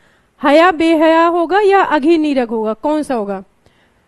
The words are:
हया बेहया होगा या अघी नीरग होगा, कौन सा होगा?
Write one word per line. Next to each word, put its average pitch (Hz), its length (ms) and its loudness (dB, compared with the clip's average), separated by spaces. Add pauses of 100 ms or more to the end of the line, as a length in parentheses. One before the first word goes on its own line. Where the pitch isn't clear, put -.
(440)
हया 320 280 4
बेहया 330 540 2
होगा 339 360 -2
या 392 200 2
अघी 302 360 0
नीरग 277 320 -2
होगा, 220 240 -6
कौन 302 300 -4
सा 285 120 -6
होगा? 202 280 -6 (640)